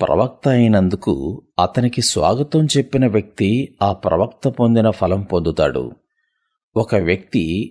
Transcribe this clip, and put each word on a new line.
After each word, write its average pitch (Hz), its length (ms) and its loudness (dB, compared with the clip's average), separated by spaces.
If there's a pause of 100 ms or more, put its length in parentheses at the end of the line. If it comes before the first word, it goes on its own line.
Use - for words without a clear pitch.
ప్రవక్త 117 460 0
అయినందుకు 107 680 2 (460)
అతనికి 120 420 0
స్వాగతం 123 640 0
చెప్పిన 135 420 0
వ్యక్తి 107 760 -2
ఆ 101 120 2
ప్రవక్త 92 540 -2
పొందిన 117 420 2
ఫలం 98 320 0
పొందుతాడు. 78 680 -2 (840)
ఒక 107 200 0
వ్యక్తి 95 480 0 (260)